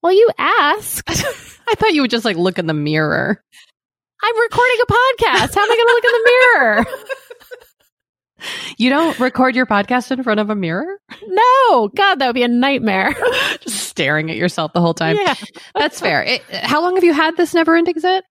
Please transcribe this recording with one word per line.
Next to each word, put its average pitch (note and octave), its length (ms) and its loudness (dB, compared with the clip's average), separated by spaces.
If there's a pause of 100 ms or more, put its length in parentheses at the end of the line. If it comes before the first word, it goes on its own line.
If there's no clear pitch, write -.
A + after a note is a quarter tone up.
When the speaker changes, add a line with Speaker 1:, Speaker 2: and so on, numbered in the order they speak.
Speaker 1:
Well, F4 80 2
you G#4 260 6
asked. F4 680 -2
Speaker 2:
<laughs> - 40 -12
I - 640 -6
thought G#4+ 180 0
you D4+ 80 2
would B3 100 0
just, A3+ 140 -4
like, G#3 100 -2
look F3 240 -2
in E3+ 80 -4
the D#3+ 60 -2
mirror. D3+ 680 -2 (800)
Speaker 1:
I'm A4+ 160 -2
recording A#4 440 0
a A#4+ 100 0
podcast. A#4 640 0
How G4+ 60 2
am G#4+ 100 2
I A#4+ 60 4
gonna A#4 160 4
look A#4 100 0
in A#4+ 80 2
the A#4 200 2 (220)
mirror? A3+ 380 2
<laughs> B4+ 140 -16 (1700)
Speaker 2:
You B3 120 2
don't D4 300 0
record B3+ 380 0
your B3+ 80 2
podcast A3+ 460 -2
in C4 120 -4
front A3 160 0
of G#3 100 -4
a G#3+ 60 -4
mirror? G3+ 420 -6 (300)
Speaker 1:
No. G#4+ 600 4
God, G4 300 0
that C4 80 0
would A#3 80 -2
be B3 80 0
a A#3+ 40 0
nightmare. A#3+ 680 0 (260)
<laughs> C5+ 200 -4
Speaker 2:
Just G#3 300 -10
staring D#3 420 -2
at - 60 -6
yourself E3 340 -2
the - 80 -2
whole E3+ 140 2
time. D#3+ 240 -2
Speaker 1:
Yeah. F#4 180 0 (400)
Speaker 2:
That's D4+ 240 -2
fair. E3 240 0
It, - 260 -4
how D4 320 -4
long F4+ 140 0
have F#4+ 80 2
you E4+ 100 4
had D#4+ 220 0
this F4 180 0
never-ending E4 460 2
zit? F#4 320 0